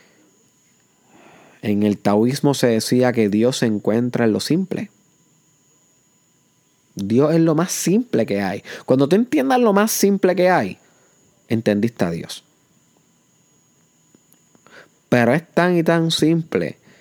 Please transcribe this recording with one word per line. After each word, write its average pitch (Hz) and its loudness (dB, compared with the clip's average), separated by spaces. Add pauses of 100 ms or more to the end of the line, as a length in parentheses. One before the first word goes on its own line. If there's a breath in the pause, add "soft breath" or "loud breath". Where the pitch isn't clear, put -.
(1600 loud breath)
En 104 -2
el 104 0
taoísmo 123 0
se 127 0
decía 123 2
que 110 0
Dios 110 0
se 135 -2
encuentra 117 -2
en 107 2
lo 101 -2
simple. 180 -4 (2000)
Dios 117 0
es 165 2
lo 165 2
más 175 -2
simple 175 -2
que 101 -4
hay. 98 -6 (220 loud breath)
Cuando 135 2
tú 180 2
entiendas 254 0
lo 214 2
más 208 2
simple 190 0
que 180 2
hay, 117 -2 (680 soft breath)
entendiste 110 -2
a 85 -4
Dios. - -12 (2750 loud breath)
Pero 120 4
es 165 -2
tan 175 2
y 165 2
tan 165 0
simple 160 -2 (240 soft breath)